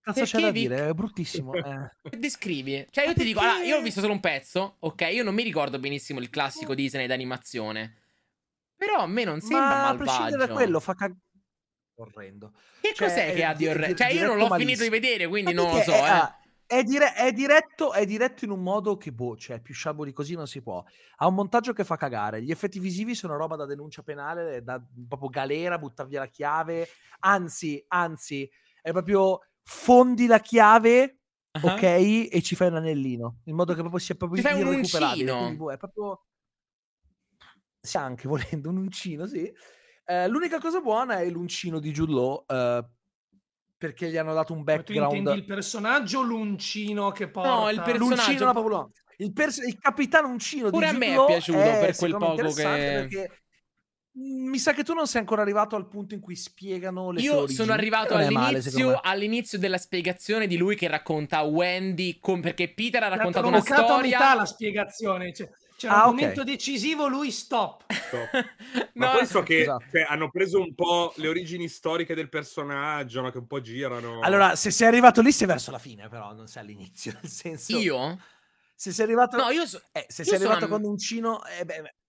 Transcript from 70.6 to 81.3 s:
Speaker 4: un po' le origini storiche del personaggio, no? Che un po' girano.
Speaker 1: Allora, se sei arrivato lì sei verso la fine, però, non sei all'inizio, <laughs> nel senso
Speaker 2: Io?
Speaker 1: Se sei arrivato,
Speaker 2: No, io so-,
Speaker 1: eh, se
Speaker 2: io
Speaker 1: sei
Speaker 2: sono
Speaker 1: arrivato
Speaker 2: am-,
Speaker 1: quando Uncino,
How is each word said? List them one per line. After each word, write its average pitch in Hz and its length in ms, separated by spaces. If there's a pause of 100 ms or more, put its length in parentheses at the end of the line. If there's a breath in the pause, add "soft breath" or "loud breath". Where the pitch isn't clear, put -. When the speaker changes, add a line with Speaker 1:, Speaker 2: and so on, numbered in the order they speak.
Speaker 4:
un 165 140
po' 175 420
le 156 120
origini 170 400
storiche 165 480
del 156 120
personaggio, 143 920
no? 127 100
Che 127 80
un 120 80
po' 139 140
girano. 120 600
Speaker 1:
Allora, 190 340
se - 160
sei 226 160
arrivato 240 340
lì 262 80
sei - 160
verso - 240
la 127 80
fine, 107 300
però, 107 240
non 110 160
sei 120 140
all'inizio, 104 520
<laughs> - 80
nel 156 80
senso 175 480
Speaker 2:
Io? 160 400 (560 soft breath)
Speaker 1:
Se - 180
sei 214 120
arrivato, 240 320
Speaker 2:
No, 254 140
io 320 160
so-, - 140 (120)
Speaker 1:
eh, 156 160
se - 140
Speaker 2:
io 226 60
Speaker 1:
sei 381 100
Speaker 2:
sono - 0 (120)
Speaker 1:
arrivato 220 140
Speaker 2:
am-, 170 60
Speaker 1:
quando 208 180
Uncino, 226 560